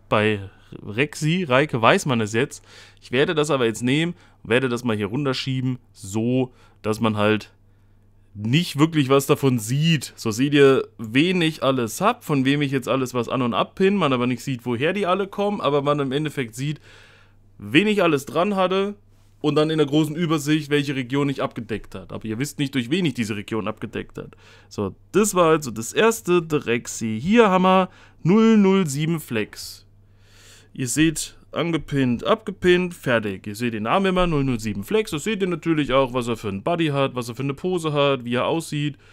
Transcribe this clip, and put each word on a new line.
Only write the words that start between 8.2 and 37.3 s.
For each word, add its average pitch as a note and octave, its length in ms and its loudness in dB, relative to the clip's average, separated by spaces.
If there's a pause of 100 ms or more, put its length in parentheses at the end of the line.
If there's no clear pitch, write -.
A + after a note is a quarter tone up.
nicht B2+ 460 -2
wirklich D3+ 300 2
was C#3 180 2
davon C3+ 320 2
sieht. C#3 580 0
So - 140 -4
seht C3+ 240 0
ihr, C3+ 320 6 (120)
wen D3 440 0
ich D#3+ 200 -2
alles B2 380 0
hab, A3+ 240 -2
von C#3 200 0
wem C#3+ 180 2
ich C#3 80 0
jetzt C3 180 -2
alles B2+ 240 -2
was B2 160 -2
an- B2+ 140 -2
und A#2 120 0
abpinne, F#3+ 440 0
man D3+ 140 2
aber B2 140 0
nicht B2 160 -4
sieht, B2+ 220 -8
woher B2 280 0
die G3 120 -4
alle F#3+ 220 0
kommen, G3+ 340 -4
aber C#3 220 0
man D3 160 0
im C3+ 140 -2
Endeffekt C#3 420 -4
sieht, C#3+ 260 -6 (800)
wen B2 280 4
ich G3+ 160 2
alles D3 240 2
dran F3+ 300 -2
hatte F#3+ 380 0 (460)
und D3 160 0
dann D#3 120 4
in D#3+ 100 0
der D3 100 2
großen D3+ 280 2
Übersicht, D#3 540 0
welche C#3+ 240 0
Region C3+ 340 -2
ich C3 140 -4
abgedeckt A2+ 520 -6
hat. F#2 180 -14
Aber G2+ 120 -10
ihr A2 140 -6
wisst C#3 220 -6
nicht, C#3 140 -2
durch A#2+ 140 -2
wen F3 160 0
ich C3+ 100 0
diese G#2+ 220 -4
Region G#2 320 -6
abgedeckt - 480 -10
hat. - 200 -12 (320)
So, G2 260 -6 (180)
das G#3 220 2
war E3+ 160 4
also D3+ 200 0
das G#2+ 220 -8
erste, F3+ 480 2
der D#3 260 -2
Rexi. A2+ 540 -4
Hier G#3 300 4
haben F#3 140 4
wir F#3 260 4 (320)
null A3 340 6
null G3 300 6
sieben D3+ 340 -2
Flex. - 640 -8 (880)
Ihr C3 160 -6
seht, D#3 480 0 (160)
angepinnt, C#3+ 720 -2
abgepinnt, F3+ 680 2
fertig. G#2+ 520 -2
Ihr G#2 100 -8
seht A#2 180 -4
den G#2 80 -4
Namen F3 240 0
immer, F3+ 200 2
null D3 180 0
null B2 160 -2
sieben G2+ 240 -4
Flex. G#3+ 260 -2
Das D3 140 -6
seht G#3+ 180 -2
ihr F#3+ 60 0
natürlich D#3 440 -2
auch, C3 220 2
was A#2+ 140 -2
er A#2 80 -2
für A2 120 -8
ein G2 140 -6
Buddy E3+ 260 0
hat, C#3 280 -2
was B2 120 -6
er A#2+ 60 -10